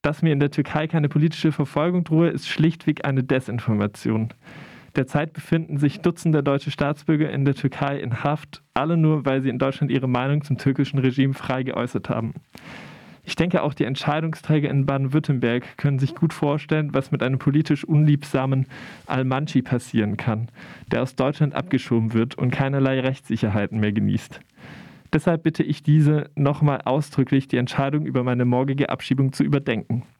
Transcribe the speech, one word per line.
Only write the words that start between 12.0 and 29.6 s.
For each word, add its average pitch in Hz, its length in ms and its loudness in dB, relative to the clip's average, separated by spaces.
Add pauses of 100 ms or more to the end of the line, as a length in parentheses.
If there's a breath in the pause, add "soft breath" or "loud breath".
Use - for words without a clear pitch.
haben. 113 260 -4 (880 loud breath)
Ich - 140 -10
denke, 175 260 2
auch 143 120 -2
die 151 100 -2
Entscheidungsträger 147 880 0
in 139 160 2
Baden-Württemberg 135 880 0
können 139 220 0
sich 139 160 0
gut 156 180 0
vorstellen, 151 600 -2
was 135 180 -2
mit 139 100 -2
einem 131 160 0
politisch 147 460 0
unliebsamen 143 840 2 (400 loud breath)
Al-Manci 131 560 0
passieren 110 540 0
kann, 113 320 -2 (420 loud breath)
der 113 120 0
aus 135 120 -4
Deutschland 143 400 0
abgeschoben 117 600 0
wird 117 220 0
und 127 140 0
keinerlei 135 500 0
Rechtssicherheiten 110 760 -2
mehr 107 140 2
genießt. 101 480 -2 (720 loud breath)
Deshalb 165 300 2
bitte 160 200 0
ich 151 200 -2
diese 151 520 4
nochmal 143 500 2
ausdrücklich, 135 600 0
die 127 120 0
Entscheidung 139 480 0
über 127 180 0
meine 123 220 2
morgige 131 420 2
Abschiebung 131 440 0
zu - 120 0
überdenken. 135 600 -2 (160)